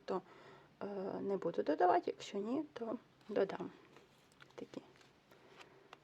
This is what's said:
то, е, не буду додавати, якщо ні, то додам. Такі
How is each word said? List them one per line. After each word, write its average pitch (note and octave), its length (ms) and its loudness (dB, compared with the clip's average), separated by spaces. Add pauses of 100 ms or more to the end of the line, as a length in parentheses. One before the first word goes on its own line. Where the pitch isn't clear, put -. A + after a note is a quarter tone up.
то, F#3 160 -2 (600)
е, G3 40 -6 (360)
не G3 160 0
буду F3 260 0
додавати, F4 480 6
якщо - 260 -8
ні, B3 360 -2
то A3+ 260 -6 (300)
додам. F#3+ 420 0 (840)
Такі - 260 -10 (1200)